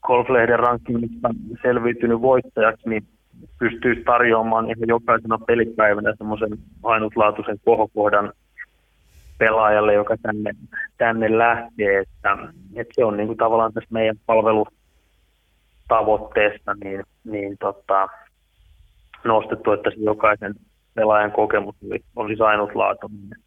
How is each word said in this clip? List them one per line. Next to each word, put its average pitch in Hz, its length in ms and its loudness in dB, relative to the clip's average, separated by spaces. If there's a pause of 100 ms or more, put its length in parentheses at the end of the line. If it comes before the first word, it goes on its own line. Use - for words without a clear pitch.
Golf-lehden 120 520 4
rankingista 117 680 -2 (320)
selviytynyt 117 600 0
voittajaksi, 120 680 0
niin 107 180 -4 (520)
pystyisi 117 440 0
tarjoamaan 113 640 2
ihan 113 220 -4
jokaisena 117 500 0
pelipäivänä 110 800 0
semmoisen 107 400 -6 (260)
ainutlaatuisen 107 840 0
kohokohdan 104 680 2 (1040)
pelaajalle, 107 560 2
joka 104 280 0
tänne, 107 300 -6 (460)
tänne 113 400 0
lähtee. 110 600 0
Että, 98 380 -4 (380)
että 117 200 -10
se 127 100 2
on 104 120 -2
niinku 107 180 -4
tavallaan 113 380 0
tässä 113 180 -10
meidän 110 240 0 (100)
palvelutavoitteessa, - 2500 -2 (100)
niin, 98 200 -10 (200)
niin 101 360 -8
tota, 98 480 -2 (1160)
nostettu, 110 480 0
että 104 180 0
se - 100 -8
jokaisen 107 560 0 (380)
pelaajan 107 380 2
kokemus 104 440 -2 (120)
oli, 98 120 -8 (160)
olisi 110 280 -4
ainutlaatuinen. 101 1040 -2